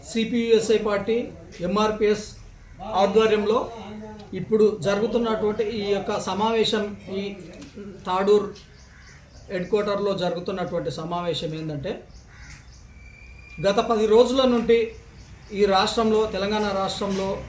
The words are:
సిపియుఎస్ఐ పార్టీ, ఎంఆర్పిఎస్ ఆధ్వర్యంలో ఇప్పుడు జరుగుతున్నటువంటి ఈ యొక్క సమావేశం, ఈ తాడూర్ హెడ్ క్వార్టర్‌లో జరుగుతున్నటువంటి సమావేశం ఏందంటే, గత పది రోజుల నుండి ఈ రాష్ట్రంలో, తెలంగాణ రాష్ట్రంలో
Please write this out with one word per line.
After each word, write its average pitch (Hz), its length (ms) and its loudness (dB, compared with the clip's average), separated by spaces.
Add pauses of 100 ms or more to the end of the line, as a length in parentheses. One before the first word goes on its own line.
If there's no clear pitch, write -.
(120)
సిపియుఎస్ఐ 226 640 2
పార్టీ, 208 500 0 (340)
ఎంఆర్పిఎస్ 208 640 0 (720)
ఆధ్వర్యంలో 208 760 4 (640)
ఇప్పుడు 208 500 2
జరుగుతున్నటువంటి 214 800 0
ఈ 208 280 -2
యొక్క 202 280 -2
సమావేశం, 208 800 0 (180)
ఈ 196 200 -6 (720)
తాడూర్ 196 360 4 (1080)
హెడ్ 180 180 -4
క్వార్టర్‌లో 202 440 0
జరుగుతున్నటువంటి 175 800 -4
సమావేశం 170 560 -4
ఏందంటే, 156 560 -6 (1600)
గత 196 80 2
పది 226 300 2
రోజుల 240 380 6
నుండి 233 480 2 (600)
ఈ 202 120 2
రాష్ట్రంలో, 214 600 2
తెలంగాణ 202 520 -2
రాష్ట్రంలో 190 600 -2 (120)